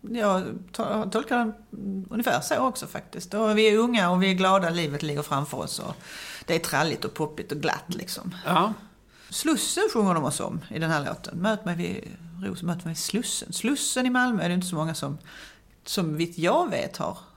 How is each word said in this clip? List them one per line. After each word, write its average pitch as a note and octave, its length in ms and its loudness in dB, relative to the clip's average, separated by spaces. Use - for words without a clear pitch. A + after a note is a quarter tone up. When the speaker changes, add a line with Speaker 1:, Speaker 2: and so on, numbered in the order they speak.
Speaker 1:
jag G#3 420 2
to-, G#3+ 400 -2
tolkar A#3+ 260 0
den A3 160 0
ungefär G#3+ 320 2
så - 160 0
också B3 300 0
faktiskt. - 460 -10
Och G#3+ 240 4
vi A3 120 8
är G#3+ 80 6
unga A3+ 340 4
och F3+ 120 6
vi G3 60 6
är F#3+ 40 4
glada, F#3 360 4
livet D#3+ 340 0
ligger D3 180 -2
framför C#3+ 360 -2
oss - 220 -4
och - 140 -8
det E3 100 2
är D#3+ 40 4
tralligt D#3 460 0
och D3 80 -4
poppigt - 380 -6
och D3+ 60 -2
glatt - 300 -2
liksom. - 480 -8
Speaker 2:
Ja. F3 280 4
Speaker 1:
Slussen - 540 2
sjunger G3 200 4
de D#3+ 100 2
oss - 160 0
om - 200 -4
i - 100 -6
den D#3+ 120 2
här C#3+ 140 2
låten. - 320 -6
Möt F3+ 280 0
mig F3 100 -2
vid F3 320 -4
rosen, F3+ 180 -6
möt F3 100 0
mig F3+ 100 -8
vid E3 100 -6
Slussen. - 560 -4
Slussen B3+ 520 0
i B3+ 40 4
Malmö B3 340 2
är E3+ 60 2
det F3 60 2
inte F3+ 120 0
så F3 80 -4
många D#3+ 180 0
som, D3 240 -4
som D#3+ 320 -2
vitt E3+ 200 -2
jag F3 320 4
vet - 280 -4
har - 200 -4